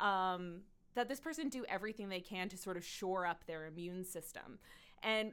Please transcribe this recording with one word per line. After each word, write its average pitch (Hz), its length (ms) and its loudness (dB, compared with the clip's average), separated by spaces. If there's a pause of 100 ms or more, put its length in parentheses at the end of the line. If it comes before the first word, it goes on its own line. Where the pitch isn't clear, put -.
um, 185 640 4 (320)
that 240 120 4
this 269 140 -4
person 320 260 -2
do 254 220 -2
everything 202 400 -2
they 185 100 -2
can 185 300 -4
to 185 80 -8
sort 185 180 -2
of 175 80 -4
shore 185 420 0
up 170 200 0
their 160 220 4
immune 175 360 -2
system. - 560 -8 (420)
And 220 320 4